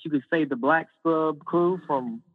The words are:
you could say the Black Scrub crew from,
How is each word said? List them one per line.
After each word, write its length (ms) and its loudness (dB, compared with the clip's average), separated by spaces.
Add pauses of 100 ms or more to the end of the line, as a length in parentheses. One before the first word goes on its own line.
you 60 -8
could 200 0
say 140 2
the 120 -2
Black 320 0 (100)
Scrub 460 0
crew 420 2
from, 360 -4 (120)